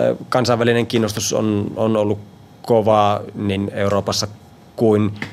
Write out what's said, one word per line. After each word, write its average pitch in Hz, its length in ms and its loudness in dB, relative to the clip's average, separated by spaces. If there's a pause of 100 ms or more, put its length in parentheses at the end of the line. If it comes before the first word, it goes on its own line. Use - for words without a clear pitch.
(280)
kansainvälinen 117 580 2
kiinnostus 110 460 -2
on, 107 440 0
on 110 200 0
ollut 104 220 0 (440)
kovaa 107 580 2 (140)
niin 101 400 -4
Euroopassa 101 540 -2 (480)
kuin, 104 380 2 (180)